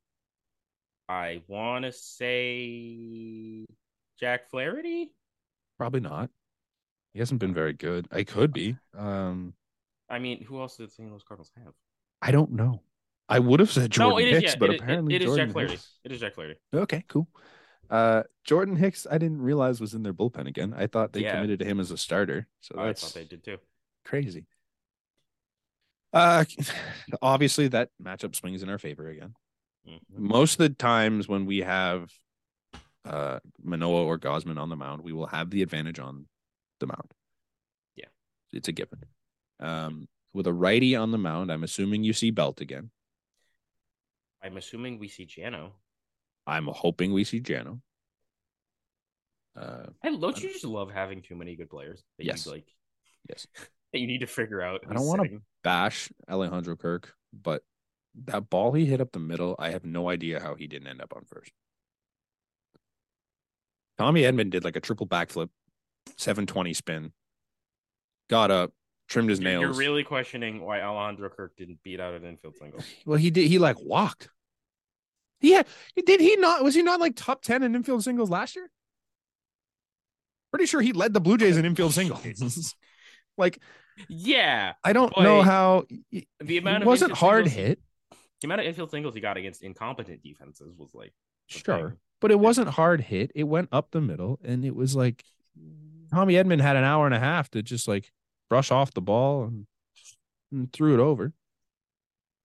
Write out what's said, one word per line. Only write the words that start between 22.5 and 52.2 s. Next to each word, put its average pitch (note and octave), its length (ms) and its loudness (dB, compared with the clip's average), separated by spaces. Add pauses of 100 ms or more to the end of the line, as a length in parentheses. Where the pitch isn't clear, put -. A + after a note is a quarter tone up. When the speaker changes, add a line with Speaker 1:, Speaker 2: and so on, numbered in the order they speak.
Speaker 2:
So - 180 -18
Speaker 1:
I F#2+ 80 -2
Speaker 2:
that's G#2+ 160 -6
Speaker 1:
thought D#2+ 120 -12
they E2+ 100 -14
did E2 200 -20
too. G2 140 -14 (460)
Speaker 2:
crazy. C3+ 420 -6 (1700)
Uh, E3+ 320 6 (380)
<sighs> - 400 -12
obviously C3+ 460 4
that B2 220 0 (120)
matchup F#2 340 -10
swings F#2 260 -10
in F#2 60 -10
our G2 100 -6
favor D#2 300 -12
again. D#2+ 260 -18 (540)
Speaker 1:
Mm-hmm. G2 400 -8
Speaker 2:
Most B2+ 260 6
of - 40 0
the D#3 160 6
times A2 540 2
when G2 180 -2
we G2 120 -2
have, F#2 540 -2 (920)
uh, C#2+ 340 -6 (240)
Manoah E2+ 420 0
or E2 140 -2
Gausman D#2 400 -6
on D#2+ 100 -8
the D#2+ 80 -10
mound, C#2+ 260 -12
we E2+ 100 -12
will D#2 140 -8
have E2+ 240 -8
the G2 120 0
advantage D#2 360 -6
on C#2 280 -16 (540)
the - 60 -6
mound. - 260 -12 (840)
Speaker 1:
Yeah. - 100 -20 (460)
Speaker 2:
It's - 160 -10
a E2+ 40 -4
given. - 320 -12 (560)
Um, D#2+ 480 -10 (240)
with F#2+ 140 -6
a F2 60 0
righty A#2 440 2
on A2 140 -2
the A2+ 80 -2
mound, F2 340 -4
I'm D#2+ 120 -6
assuming G2+ 400 -4
you A2 80 2
see A#2 180 -2
Belt D2+ 300 -2
again. C#2 300 -14 (1500)
Speaker 1:
I'm F#2+ 140 -14
assuming A#2 420 -14
we G#2 100 -16
see F#2 180 -20
Jano. F2+ 440 -14 (760)
Speaker 2:
I'm D2+ 200 -4
hoping F2 460 -2
we G2 120 0
see A#2 160 -6
Jano. D2 400 -10 (1800)
Uh, B1 260 -16 (180)
Speaker 1:
I, D4+ 80 -6
don't E3+ 140 -4
Speaker 2:
I G#3 160 -4
Speaker 1:
you F#4+ 120 -10
just F#4+ 120 -14
love G2+ 260 -8
having F#2+ 320 -8
too F2 140 -18
many E2+ 200 -14
good D#2+ 140 -16
players D2+ 320 -18 (160)
that D#2+ 60 -12